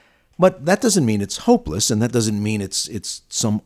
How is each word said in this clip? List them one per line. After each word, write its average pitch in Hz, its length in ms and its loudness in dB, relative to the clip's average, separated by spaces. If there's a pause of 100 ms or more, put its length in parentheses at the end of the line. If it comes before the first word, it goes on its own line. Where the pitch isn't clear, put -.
(380)
But 175 260 2
that 185 160 2
doesn't 208 240 2
mean 107 160 2
it's 98 180 -6
hopeless, 233 520 0
and 107 100 2
that 120 120 0
doesn't 107 300 0
mean 107 200 -2
it's, - 260 -6
it's - 400 -12
some 107 360 -2